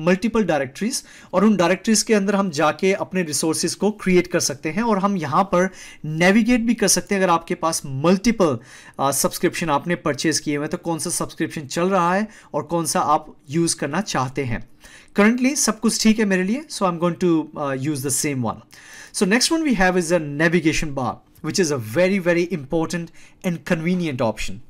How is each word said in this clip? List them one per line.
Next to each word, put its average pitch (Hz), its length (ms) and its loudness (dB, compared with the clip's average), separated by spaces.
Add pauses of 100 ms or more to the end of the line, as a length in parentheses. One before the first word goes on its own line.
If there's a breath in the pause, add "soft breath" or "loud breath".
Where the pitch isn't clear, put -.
multiple 214 360 2
directories 160 600 -4 (280 loud breath)
और 190 120 4
उन 214 100 6
डायरेक्टरीज 180 480 2
के 226 100 2
अंदर 196 220 2
हम 196 140 0
जाके 165 440 2
अपने 185 300 -2
रिसोर्सेज 160 520 -2
को 202 160 0
क्रिएट 180 360 2
कर 170 120 0
सकते - 300 -4
हैं 185 140 -2
और 214 160 2
हम 202 180 0
यहाँ 156 260 0
पर 185 260 2 (360 loud breath)
नेविगेट 202 560 4
भी 233 120 2
कर 202 140 0
सकते 185 280 0
हैं। 190 60 0
अगर 180 120 4
आपके 180 220 -2
पास 160 300 -2
मल्टीपल, 160 720 2 (420 loud breath)
uh, 139 120 2
सब्सक्रिप्शन 185 580 -2
आपने 170 260 0
परचेज 156 440 -2
किए 147 180 -4
हुए 143 60 -4
हैं, 156 80 -6
तो 180 60 -6
कौन 165 220 -4
सा 175 100 -6
सब्सक्रिप्शन 160 520 -6
चल 170 280 -2
रहा 180 260 2
है 214 120 0 (260 loud breath)
और 143 100 -2
कौन 165 220 -2
सा 185 140 0
आप 151 360 0 (140)
यूज़ 165 260 0
करना 156 260 -4
चाहते 135 420 -4
हैं। 117 260 -6 (500 loud breath)
Currently 247 360 4
सब 214 240 -2
कुछ 220 240 -2
ठीक 220 160 4
है 220 60 2
मेरे 185 180 0
लिए, 240 280 -2
so - 100 -8
I'm 175 180 -2
going 175 240 -2
to, 160 200 2 (160)
uh, 139 180 -4 (120)
use 143 100 -4
the 131 260 -4
same 139 140 -2
one। 107 180 -4 (560 loud breath)
So - 80 -2
next 214 300 2
one 330 100 0
we 285 180 0
have 185 180 4
is 170 140 -2
a 175 80 2
navigation 156 760 0
bar, 123 220 -4 (300)
which 156 140 -2
is 160 120 2
a 143 60 -2 (200)
very, 185 260 2
very 175 240 2 (100)
important 165 540 -4 (360 soft breath)
and 170 100 -2 (160)
convenient 160 480 -2
option। - 300 -2 (180)